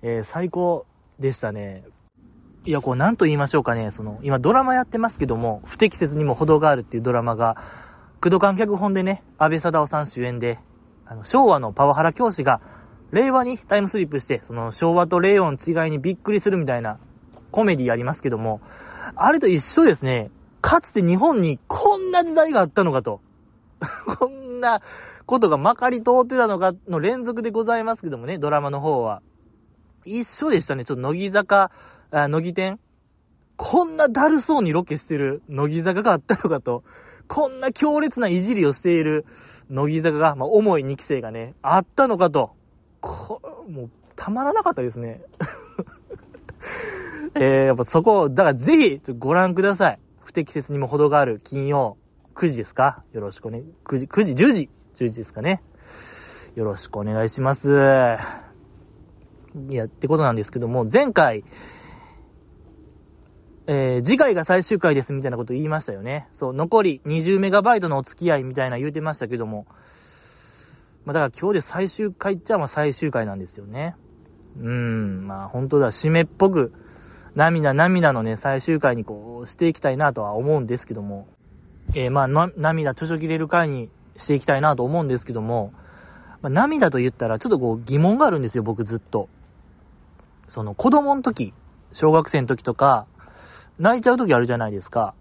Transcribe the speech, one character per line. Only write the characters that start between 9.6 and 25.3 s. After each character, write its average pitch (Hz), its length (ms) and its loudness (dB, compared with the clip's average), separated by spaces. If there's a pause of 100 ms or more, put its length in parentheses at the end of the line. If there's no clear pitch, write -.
ダ 160 100 2
ヲ 147 60 2
さ 151 140 -4
ん 147 60 -6
主 123 160 -8
演 123 160 -6
で、 117 200 -4 (480)
あ - 80 -18
の、 110 100 -16
昭 262 220 4
和 165 140 6
の 110 120 -6
パ 139 140 4
ワ 143 80 6
ハ 151 80 0
ラ 160 100 2
教 240 180 0
師 160 140 -6
が、 127 160 4 (520)
令 247 180 4
和 254 140 2
に 247 120 -6
タ - 220 0
イ 202 40 2
ム 196 60 -2
ス 214 100 -4
リ 180 80 0
ッ 151 40 -10
プ 147 80 -4
し - 80 -10
て、 131 220 -4
そ - 40 -12
の、 117 200 -6
昭 165 220 0
和 175 120 4
と 175 140 0
令 196 180 4
和 175 120 2
の 139 60 -6
違 165 320 -2
い - 40 -4
に 151 60 -4
び 165 160 -4
っ - 20 -12
く - 160 -6
り 208 80 2
す 208 100 0
る 190 80 0
み 156 80 -2
た 131 100 -2
い 120 60 -4
な 107 160 -8 (540)
コ 220 100 2
メ 196 140 4
デ 131 80 -2
ィ 120 80 0
あ 117 40 0
り 120 60 -4
ま 127 120 -4
す - 60 -18
け 135 100 -2
ど 117 60 -4
も、 110 240 -4 (540)
あ 208 160 2
れ 320 80 4
と 269 80 2
一 170 180 2
緒 - 200 4
で 214 100 6
す 139 100 -8
ね。 120 260 -2 (300)
か 330 200 4
つ - 120 -20
て 208 100 0
日 175 140 4
本 254 240 4
に 156 280 0
こ - 280 2
ん 381 140 -6
な 359 140 4
時 330 100 -4
代 320 160 4
が 254 100 2
あ 185 40 6
っ 160 40 -4
た 196 140 0
の 170 100 2
か 131 100 0
と。 104 180 -6 (580)
<laughs> - 400 -10
こ 254 80 0
ん 262 340 -10
な 233 220 2 (420)
こ 254 140 0